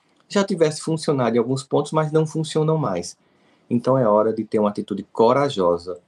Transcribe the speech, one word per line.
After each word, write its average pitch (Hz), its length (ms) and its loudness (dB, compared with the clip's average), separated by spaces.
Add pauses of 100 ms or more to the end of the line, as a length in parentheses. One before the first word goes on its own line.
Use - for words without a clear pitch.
(300)
já 202 160 0
tivesse 160 360 0
funcionado 139 540 -2
em 120 40 4
alguns 131 220 -2
pontos, 139 300 -2
mas 156 200 0
não 160 140 2
funcionam 156 520 -2
mais. 98 400 -4 (520)
Então 123 280 2
é 123 100 2
hora 107 260 4
de 110 120 -4
ter 110 140 -2
uma 104 100 2
atitude 98 420 -6
corajosa 92 960 2